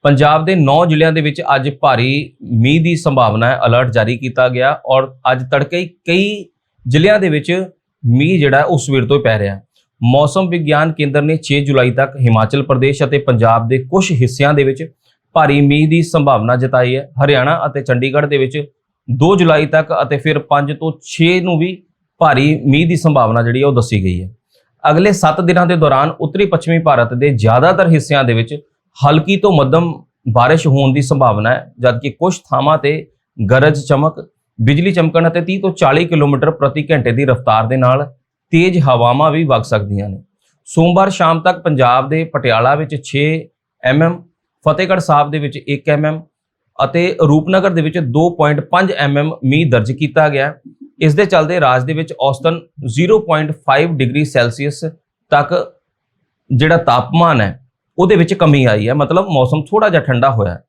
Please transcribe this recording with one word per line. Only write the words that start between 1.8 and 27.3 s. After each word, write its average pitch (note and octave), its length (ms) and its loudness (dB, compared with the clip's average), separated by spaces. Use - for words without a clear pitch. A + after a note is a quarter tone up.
ਭਾਰੀ C3+ 520 0
ਮੀਂਹ B2 400 0
ਦੀ E3+ 140 0
ਸੰਭਾਵਨਾ A#2+ 500 0
ਹੈ, C3 200 0
ਅਲਰਟ B2 240 2
ਜਾਰੀ A#2 260 0
ਕੀਤਾ B2+ 320 -2
ਗਿਆ B2+ 380 -2
ਔਰ C3 280 -2
ਅੱਜ B2+ 180 -4
ਤੜਕੇ C#3+ 280 -2
ਹੀ F3+ 80 -6
ਕਈ G3 580 -4
ਜ਼ਿਲ੍ਹਿਆਂ F#3 320 4
ਦੇ F#3 80 0
ਵਿੱਚ E3+ 360 -2
ਮੀਂਹ D3 320 2
ਜਿਹੜਾ C#3 200 4
ਹੈ D3 60 2
ਉਹ D#3+ 140 0
ਸਵੇਰ C3 260 0
ਤੋਂ C#3 120 0
ਹੀ C#3 60 0
ਪੈ A2 160 0
ਰਿਹਾ G2 160 -4
ਹੈ। G2 80 -16
ਮੌਸਮ D3 460 2
ਵਿਗਿਆਨ D#3 440 0
ਕੇਂਦਰ D3 300 -2
ਨੇ D#3 140 0
ਛੇ D3 240 -2
ਜੁਲਾਈ C3 300 2
ਤੱਕ C3+ 260 -2
ਹਿਮਾਚਲ A#2 460 2
ਪ੍ਰਦੇਸ਼ C3+ 400 0
ਅਤੇ C#3 160 0
ਪੰਜਾਬ A2+ 500 2
ਦੇ C3 100 0
ਕੁਝ F3 340 -2
ਹਿੱਸਿਆਂ C#3 420 0
ਦੇ C#3+ 100 2
ਵਿੱਚ C3+ 280 -4
ਭਾਰੀ C#3+ 280 2
ਮੀਂਹ D3 280 2
ਦੀ E3 140 2
ਸੰਭਾਵਨਾ B2+ 540 0
ਜਤਾਈ B2+ 400 0
ਹੈ। C#3+ 120 -8
ਹਰਿਆਣਾ C#3+ 420 0
ਅਤੇ C#3 160 -6
ਚੰਡੀਗੜ੍ਹ C3 440 -2
ਦੇ C#3+ 120 -2
ਵਿੱਚ C3+ 340 -4
ਦੋ D#3 260 2
ਜੁਲਾਈ D#3 300 2
ਤੱਕ D#3 220 0
ਅਤੇ C#3+ 140 -2
ਫਿਰ D3 220 -2
ਪੰਜ C#3+ 340 -2
ਤੋਂ D#3 200 -6
ਛੇ F3 380 0
ਨੂੰ E3+ 180 -2
ਵੀ F3 240 -4
ਭਾਰੀ D3 460 2
ਮੀਂਹ D3+ 220 2
ਦੀ E3+ 80 0
ਸੰਭਾਵਨਾ A#2+ 460 2
ਜਿਹੜੀ A#2+ 200 -2
ਹੈ C#3+ 40 2
ਉਹ C#3+ 60 2
ਦੱਸੀ A2+ 300 0
ਗਈ F#2 200 -4
ਹੈ। F#2+ 80 -12
ਅਗਲੇ F#3+ 220 2
ਸੱਤ F3+ 280 0
ਦਿਨਾਂ F3 260 2
ਦੇ F3 100 0
ਦੌਰਾਨ D3 340 2
ਉੱਤਰੀ F#3 260 -2
ਪੱਛਮੀ E3 320 -2
ਭਾਰਤ B2+ 360 0
ਦੇ C3+ 140 0
ਜ਼ਿਆਦਾਤਰ C3+ 600 2